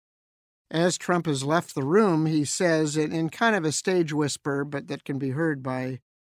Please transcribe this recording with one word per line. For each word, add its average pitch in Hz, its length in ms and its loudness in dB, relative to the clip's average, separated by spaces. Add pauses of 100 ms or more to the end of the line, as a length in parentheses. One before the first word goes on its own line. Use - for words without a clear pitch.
(720)
as 165 280 2
Trump 175 280 0
has 143 160 -2
left 156 320 0
the 143 100 -2
room, 165 420 4
he 156 180 2
says 156 520 0
in, 156 160 0
in 165 180 -2
kind 226 260 0
of 185 80 0
a 156 80 0
stage 175 400 0
whisper, 143 520 -2
but 143 240 -8
that 143 160 -10
can 143 140 -6
be 135 120 -2
heard 147 320 0
by 127 380 -6 (380)